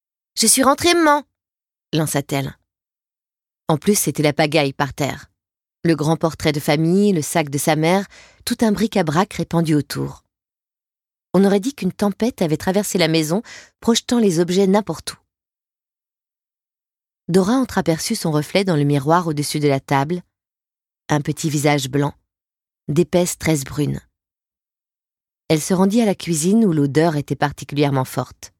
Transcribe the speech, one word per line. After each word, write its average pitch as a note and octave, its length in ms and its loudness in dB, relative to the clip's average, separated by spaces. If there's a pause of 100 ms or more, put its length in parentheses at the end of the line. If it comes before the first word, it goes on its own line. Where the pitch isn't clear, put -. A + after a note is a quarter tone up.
(360)
Je A3+ 120 -2
suis B3+ 160 2
rentrée, D4 320 2
maman », D4+ 300 2 (680)
lança-t-elle. C#3+ 640 -4 (1080)
En D#3+ 100 0
plus, G3+ 220 0
c'était D3+ 240 -2
la D3 100 2
pagaille D3+ 400 0
par C#3 200 -4
terre. C#3+ 380 -8 (520)
Le E3 120 2
grand D3+ 220 0
portrait D#3 340 -2
de D3 80 -2
famille, E3+ 540 2
le D#3+ 80 0
sac D3+ 280 -2
de C#3+ 80 -4
sa D#3 180 0
mère, F3 300 2 (380)
tout - 180 -6
un A3 100 2
bric-à-brac F#3+ 640 0
répandu E3 420 0
autour. C#3 500 -6 (1080)
On G3 120 4
aurait G3+ 140 2
dit B3+ 160 -6
qu'une F#3 180 -4
tempête G#3+ 480 -2
avait D#3 160 0
traversé F#3+ 400 -2
la E3 100 4
maison, D#3+ 360 0 (360)
projetant A#3 400 0
les F#3 200 2
objets F3+ 280 2
n'importe F#3 460 -2
où. - 40 -20 (2000)
Dora F#3 260 2
entreaperçut G#3+ 600 -2
son E3 160 -4
reflet D3+ 320 0
dans F#3 120 0
le D3 80 2
miroir D3 440 2
au-dessus D3+ 320 -4
de D3 80 2
la C3+ 120 2
table, D3+ 440 -2 (840)
un D3 140 0
petit D#3 280 -4
visage C#3+ 400 0
blanc, C#3+ 260 -2 (720)
d'épaisses F3 500 0
tresses D#3 260 -2
brunes. C#3 380 -4 (1500)
Elle D#3 140 0
se F#3+ 140 -2
rendit G3 260 2
à A3+ 40 2
la F#3+ 100 2
cuisine F3+ 500 0
où F3 80 2
l'odeur D3+ 420 2
était C#3+ 200 -4
particulièrement C#3+ 680 -2
forte. - 540 -10